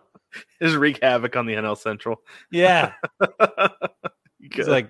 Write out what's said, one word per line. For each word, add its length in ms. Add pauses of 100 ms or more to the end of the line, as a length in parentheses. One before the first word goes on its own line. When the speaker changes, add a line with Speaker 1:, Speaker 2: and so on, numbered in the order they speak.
(260)
Speaker 1:
<laughs> 360
Just 140
wreak 260
havoc 360
on 80
the 100
N 100
L 100
Central. 460 (300)
Speaker 2:
Yeah. 420 (260)
Speaker 1:
<laughs> 120 (1040)
You 120
Speaker 2:
It's 80
Speaker 1:
could. 100
Speaker 2:
like, 220